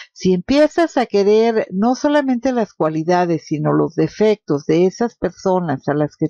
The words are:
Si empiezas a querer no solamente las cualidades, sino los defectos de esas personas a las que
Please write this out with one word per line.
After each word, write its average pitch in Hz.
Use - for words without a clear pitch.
Si 185
empiezas 294
a 240
querer 214
no 214
solamente 269
las 240
cualidades, 165
sino 151
los 151
defectos 160
de 175
esas 233
personas 180
a 147
las 147
que 156